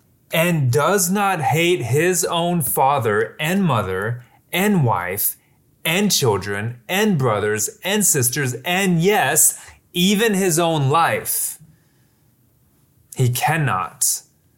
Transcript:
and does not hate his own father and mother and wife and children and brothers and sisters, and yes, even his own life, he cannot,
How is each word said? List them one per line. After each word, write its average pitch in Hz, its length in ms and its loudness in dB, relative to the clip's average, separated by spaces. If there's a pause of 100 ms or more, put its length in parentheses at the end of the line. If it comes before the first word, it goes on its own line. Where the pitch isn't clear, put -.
(320)
and 165 380 2
does 170 400 2
not 196 300 0
hate 160 420 2
his 160 420 0
own 175 380 -2
father 120 800 0
and 185 240 0
mother 107 580 -2 (300)
and 185 320 2
wife 95 520 -2 (460)
and 180 300 0
children 104 680 -2 (120)
and 202 260 2
brothers 107 680 -2
and 202 220 0
sisters, 135 480 0 (140)
and 180 340 0
yes, 165 580 2 (360)
even 202 400 2
his 185 240 0
own 156 320 0
life, - 680 -2 (1600)
he 123 140 2
cannot, 123 880 -2 (380)